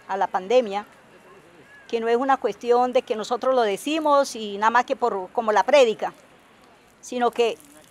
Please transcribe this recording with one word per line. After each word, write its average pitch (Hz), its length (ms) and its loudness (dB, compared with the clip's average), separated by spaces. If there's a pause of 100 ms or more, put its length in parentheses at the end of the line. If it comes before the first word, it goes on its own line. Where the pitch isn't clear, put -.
a 190 80 -6
la 190 100 -2
pandemia, 208 600 -2 (1000)
que 233 140 -4
no 226 80 -4
es 233 80 2
una 269 200 0
cuestión 240 560 0
de 247 100 2
que 226 140 -6
nosotros 247 380 -2
lo 247 80 2
decimos 277 760 0
y 208 220 -10
nada 214 120 2
más 240 140 2
que 269 100 -4
por, 202 380 -4
como 220 200 -2
la 196 100 4
prédica, 233 500 4 (880)
sino 240 300 -2
que 233 260 -2 (340)